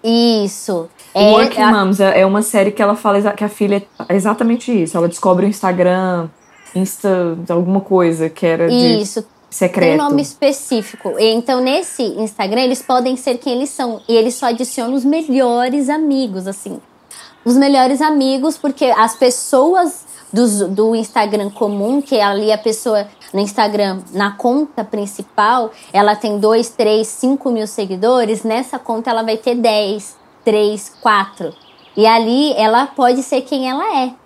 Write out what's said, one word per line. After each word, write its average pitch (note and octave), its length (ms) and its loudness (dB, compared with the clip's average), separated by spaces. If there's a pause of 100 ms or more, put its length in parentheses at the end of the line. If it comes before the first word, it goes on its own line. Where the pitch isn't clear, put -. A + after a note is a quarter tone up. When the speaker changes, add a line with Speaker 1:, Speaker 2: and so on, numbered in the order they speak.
(140)
Speaker 1:
Isso. G#3 760 0 (260)
Speaker 2:
Working G#3+ 440 4
Speaker 1:
É, G#3+ 40 2
a G#3+ 80 6
Speaker 2:
Moms, G3 280 2
é, F#3+ 220 4
é F#3+ 40 6
uma G3+ 160 2
série G#3 300 0
que G#3 100 -4
ela G#3 140 2
fala G3+ 220 0
exa-, G#3 160 0
que G#3 100 -6
a G#3 60 -2
filha G3+ 360 -2 (220)
é F3+ 80 0
exatamente A#3 560 0
isso. F#3 260 0
Ela E3+ 100 2
descobre F#3 380 0
o G3+ 40 2
Instagram, F3+ 800 0 (460)
Insta, F#3 640 -2 (120)
alguma F3+ 320 0
coisa E3 480 0
que D#3+ 160 -6
era E3 240 2
de A#3+ 320 2
Speaker 1:
Isso. G#3 240 -8 (240)
Speaker 2:
secreto. F3+ 480 0
Speaker 1:
Tem - 20 2
um C#4+ 100 0
nome C#4+ 120 2
específico. C4 1000 -4
E A3 140 4
então, B3+ 280 0
nesse C#4 420 -2
Instagram, G#3+ 580 -4
eles B3+ 200 0
podem B3+ 360 0
ser B3+ 220 -4
quem B3+ 140 -4
eles C4 180 -2
são. A#3 360 -6
E A#3 80 2
eles A3+ 200 2
só C#4 120 -6
adicionam A#3+ 480 -4
os B3 80 -2
melhores C4 840 0
amigos, C4+ 580 -2
assim. G3 320 -12 (640)
Os A#3+ 140 0
melhores C#4 440 4
amigos, C#4+ 560 0
porque C#4+ 280 -2
as A#3 300 2
pessoas C#4+ 880 0 (260)
dos, G#3 280 2
do G#3 360 0
Instagram G#3+ 540 -2
comum, G#3 520 -2
que C4+ 180 -2
ali G#3 320 0
a G#3+ 60 2
pessoa G#3+ 500 -2 (260)
no F#3+ 60 -2
Instagram, G3+ 600 -2 (140)
na G3+ 180 -2
conta B3 520 -2
principal, G#3+ 880 -2 (220)
ela G#3 220 4
tem G#3 240 -4
dois, A3+ 300 2
três, G#3+ 380 0
cinco C4+ 440 -2
mil A3 160 -2
seguidores, G#3+ 760 -2
nessa B3 360 -4
conta A#3 300 -6
ela A3+ 140 -2
vai A3 140 -2
ter A#3+ 180 -2
dez, G#3+ 600 -2 (300)
três, G#3+ 460 0 (100)
quatro. G3 520 -2 (440)
E G#3+ 100 4
ali A#3 460 2
ela A3+ 340 2
pode B3+ 360 0
ser C4 180 -2
quem C4 280 -6
ela D#4+ 340 -4
é. B3 80 -6 (140)